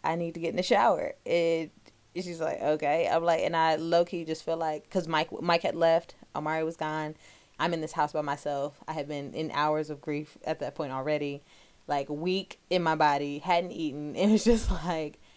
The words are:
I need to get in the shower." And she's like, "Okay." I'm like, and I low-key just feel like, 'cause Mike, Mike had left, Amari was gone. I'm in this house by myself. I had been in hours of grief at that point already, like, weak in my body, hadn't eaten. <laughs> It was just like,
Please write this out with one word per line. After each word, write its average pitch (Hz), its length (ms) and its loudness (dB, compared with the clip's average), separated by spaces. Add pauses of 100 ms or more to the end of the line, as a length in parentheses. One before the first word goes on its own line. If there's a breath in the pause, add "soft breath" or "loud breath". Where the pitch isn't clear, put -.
I 160 140 0
need 170 180 -4
to 165 60 -8
get 165 100 -2
in - 60 -4
the 180 60 0
shower." 196 500 4 (140)
And 165 440 2 (440)
she's 175 260 -8
like, 156 220 -4
"Okay." 151 460 2
I'm 165 160 2
like, 165 180 2
and 165 120 0
I 160 220 4
low-key 170 480 0
just 160 200 -6
feel 165 120 -2
like, 156 320 -4
'cause 175 180 -2
Mike, 156 220 0 (140)
Mike 170 200 2
had - 140 -2
left, 165 380 4 (200)
Amari 156 300 -2
was 165 120 -4
gone. 156 380 -6 (440 loud breath)
I'm 170 160 0
in 160 80 -4
this 147 100 -8
house 151 220 0
by 151 80 0
myself. 143 680 -4
I 156 60 -8
had 147 120 -6
been 143 280 -8
in 156 160 -4
hours 151 400 0
of 143 100 -8
grief 151 440 -6
at 156 160 -4
that 123 140 -6
point 143 180 -6
already, 143 500 -2 (440 soft breath)
like, 143 220 -2
weak 180 500 -2 (120)
in 180 120 4
my 160 120 2
body, 143 460 2
hadn't 175 320 0
eaten. 147 440 -6
<laughs> - 0 -
It 208 140 4
was 214 140 6
just 226 260 4
like, 160 480 -2 (180 soft breath)